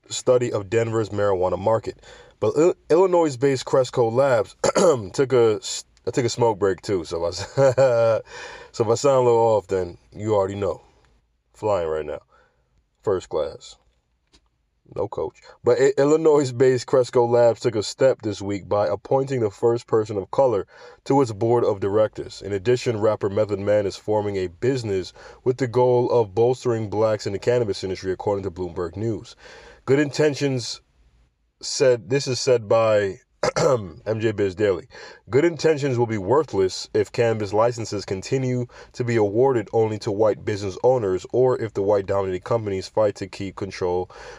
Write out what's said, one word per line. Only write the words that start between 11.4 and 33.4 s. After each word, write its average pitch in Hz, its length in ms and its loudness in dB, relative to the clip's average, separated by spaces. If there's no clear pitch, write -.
Flying 98 360 -2
right 78 180 -4
now. 73 140 -10
First 92 260 -2
class. - 460 -8
No 92 120 -4
coach. - 360 -10
But - 160 4
I-, 135 180 4
Illinois-based 139 880 4
Cresco 127 400 2
Labs 117 340 4
took 120 140 -2
a 107 80 -2
step - 400 0
this 104 180 -4
week 98 280 -6
by 101 180 2
appointing 135 540 -2
the 107 100 0
first 120 360 0
person 110 300 0
of 92 140 -6
color 117 360 2
to 139 160 2
its 120 120 0
board 117 320 2
of 104 160 0
directors. 104 600 -2
In 98 120 -8
addition, 117 460 -2
rapper 107 300 0
Method 101 300 -2
Man 104 260 0
is 92 120 -6
forming 104 400 -2
a 92 100 -4
business 107 640 -4
with 127 140 -2
the 135 80 -2
goal 123 440 2
of 110 240 0
bolstering 117 540 0
blacks 107 380 -2
in 101 80 -6
the 95 40 -4
cannabis 120 460 -2
industry, 95 280 -6
according 101 320 -4
to 98 60 -6
Bloomberg 87 460 -8
News. 107 400 -8
Good 135 140 2
intentions 139 840 -2
said, 120 480 0
this 139 180 -2
is 127 140 -4
said 120 260 0
by 107 520 2